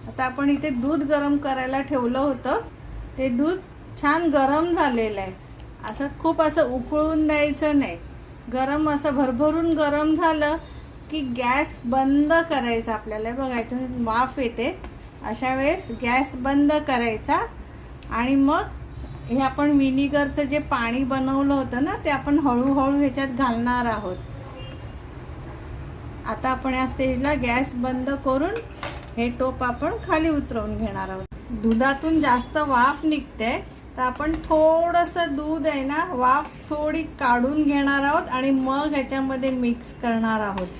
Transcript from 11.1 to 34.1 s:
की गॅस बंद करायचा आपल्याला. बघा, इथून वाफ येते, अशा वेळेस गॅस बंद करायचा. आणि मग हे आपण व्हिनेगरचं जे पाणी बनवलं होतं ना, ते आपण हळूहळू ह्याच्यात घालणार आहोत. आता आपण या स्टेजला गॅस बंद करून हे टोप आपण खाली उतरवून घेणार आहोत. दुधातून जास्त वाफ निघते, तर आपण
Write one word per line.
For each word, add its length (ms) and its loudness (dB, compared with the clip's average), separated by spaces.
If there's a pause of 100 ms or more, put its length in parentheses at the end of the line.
की 100 -4
गॅस 640 -2
बंद 480 4
करायचा 640 2
आपल्याला. 360 -6
बघा, 300 -2
इथून 440 -4
वाफ 340 2
येते, 420 -2 (420)
अशा 320 -2
वेळेस 340 0 (140)
गॅस 320 0
बंद 380 4
करायचा. 720 0 (640)
आणि 240 2
मग 280 4 (640)
हे 140 0
आपण 300 2
व्हिनेगरचं 720 4
जे 160 0
पाणी 460 0
बनवलं 500 2
होतं 300 0
ना, 200 -2
ते 60 2
आपण 280 2
हळूहळू 600 4
ह्याच्यात 300 0
घालणार 580 0
आहोत. 300 -4 (2000)
आता 220 -4
आपण 260 0
या 120 0
स्टेजला 480 0
गॅस 400 0
बंद 360 -2
करून 400 0 (680)
हे 140 0
टोप 320 -2
आपण 300 -2 (140)
खाली 220 2
उतरवून 480 -2
घेणार 320 -4
आहोत. 160 -8 (260)
दुधातून 680 2
जास्त 360 2
वाफ 480 2
निघते, 600 -2 (300)
तर 60 -2
आपण 300 0